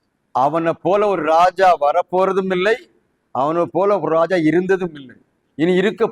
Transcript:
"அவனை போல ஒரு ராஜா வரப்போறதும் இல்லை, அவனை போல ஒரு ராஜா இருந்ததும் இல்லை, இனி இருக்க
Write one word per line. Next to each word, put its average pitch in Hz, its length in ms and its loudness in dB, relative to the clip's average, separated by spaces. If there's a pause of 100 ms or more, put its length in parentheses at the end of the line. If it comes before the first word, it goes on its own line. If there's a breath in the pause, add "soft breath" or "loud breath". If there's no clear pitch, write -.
(340)
"அவனை 156 380 0 (100)
போல 202 300 0
ஒரு 170 100 -4
ராஜா 175 480 4 (140)
வரப்போறதும் 185 720 0
இல்லை, 208 200 0 (580)
அவனை 156 360 -2
போல 196 300 0
ஒரு 151 180 -4
ராஜா 170 180 0 (140)
இருந்ததும் 180 440 -2
இல்லை, 131 220 -20 (420)
இனி 175 160 0
இருக்க 190 380 0